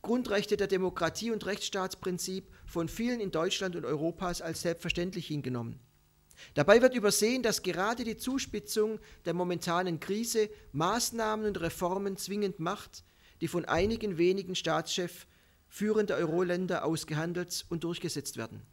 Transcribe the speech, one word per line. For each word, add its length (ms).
Grundrechte 560
der 120
Demokratie 600
und 140
Rechtsstaatsprinzip 1000
von 240
vielen 320
in 100
Deutschland 460
und 80
Europas 560
als 220
selbstverständlich 640
hingenommen. 520
Dabei 260
wird 140
übersehen, 480
dass 200
gerade 420
die 120
Zuspitzung 840
der 80
momentanen 680
Krise 480
Maßnahmen 720
und 160
Reformen 560
zwingend 440
macht, 440
die 60
von 180
einigen 500
wenigen 380
Staatschefs 720
führender 480
Euro-Länder 680
ausgehandelt 840
und 160
durchgesetzt 540
werden. 240